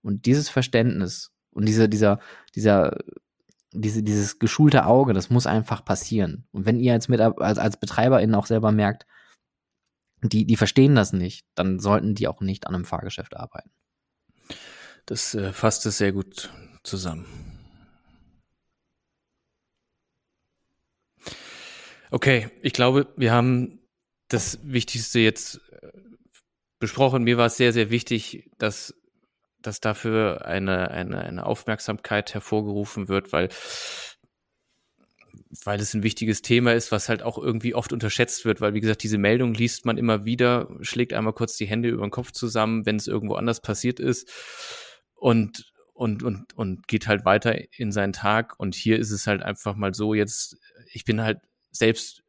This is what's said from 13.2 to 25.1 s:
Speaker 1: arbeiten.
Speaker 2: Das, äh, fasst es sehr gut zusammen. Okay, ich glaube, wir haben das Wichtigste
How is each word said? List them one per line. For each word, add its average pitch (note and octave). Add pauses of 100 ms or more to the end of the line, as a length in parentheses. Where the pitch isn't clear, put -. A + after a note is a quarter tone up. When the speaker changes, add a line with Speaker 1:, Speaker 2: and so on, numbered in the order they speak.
Speaker 1:
arbeiten. - (1400)
Speaker 2:
Das, -
äh, G2
fasst -
es G#2
sehr G2
gut - (320)
zusammen. F2+ (4000)
Okay, B2 (120)
ich A2
glaube, C3
wir A#2+
haben B2 (480)
das -
Wichtigste A#2+